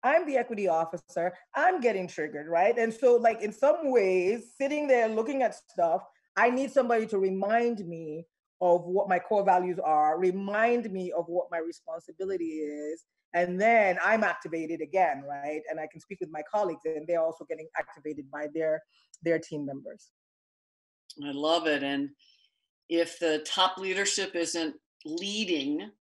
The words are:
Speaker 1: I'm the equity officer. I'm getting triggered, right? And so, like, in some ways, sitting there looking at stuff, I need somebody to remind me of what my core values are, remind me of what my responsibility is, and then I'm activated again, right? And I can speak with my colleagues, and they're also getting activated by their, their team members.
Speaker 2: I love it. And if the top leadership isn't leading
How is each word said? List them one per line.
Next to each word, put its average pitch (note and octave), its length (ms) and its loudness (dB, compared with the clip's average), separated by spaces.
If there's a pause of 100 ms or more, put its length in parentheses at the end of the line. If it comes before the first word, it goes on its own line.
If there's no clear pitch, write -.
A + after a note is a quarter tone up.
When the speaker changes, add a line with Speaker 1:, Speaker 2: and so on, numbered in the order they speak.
Speaker 1:
I'm D#4 240 4
the C#4 100 -2
equity A#3 320 0
officer. E3+ 640 -2 (220)
I'm E4+ 260 2
getting G3 260 0
triggered, D3+ 400 -8
right? F3+ 320 4
And A3+ 160 0
so, A#3+ 220 6
like, A3+ 260 4
in G#3 100 -4
some D#4 380 2
ways, G3 680 2
sitting D4 300 -2
there A#3+ 220 4
looking A3+ 340 -2
at G#3 140 0
stuff, F3 460 -2 (340)
I A#3 140 6
need C4 200 -2
somebody A#3 360 2
to G#3 120 -2
remind G3 720 0
me E3 360 -10 (360)
of F3 240 4
what F#3+ 240 0
my F3+ 100 2
core G3+ 260 0
values F3+ 380 2
are, D3+ 360 4
remind G3+ 760 0
me F#3 180 -6
of E3+ 160 -2
what F3 240 -2
my E3+ 80 -4
responsibility E3 1000 -8
is, D3 440 -8 (300)
and F3+ 260 0
then G#3 440 4
I'm G#3+ 180 4
activated E3 580 -4
again, D3+ 480 0
right? C#3+ 400 -8
And D#3 120 -8
I D#3 100 -8
can D#3 100 -20
speak - 200 -18
with D#3+ 100 -8
my - 120 -10 (120)
colleagues, G3 300 -2
and D#3 220 -6
they're E3+ 160 0
also E3 220 -4
getting D#3+ 220 -10 (100)
activated D3+ 540 -10
by D3+ 240 -8
their, D#3 280 -2 (400)
their E3 180 2
team D3 260 -8
members. - 440 -12 (1120)
Speaker 2:
I C#3+ 80 -6
love D#3+ 340 2
it. D3 160 2
And C#3 280 -2 (800)
if E3+ 300 0
the D#3 280 0
top F#3 320 2
leadership F#3+ 580 -2
isn't E3 400 -2 (280)
leading F3 840 -4 (140)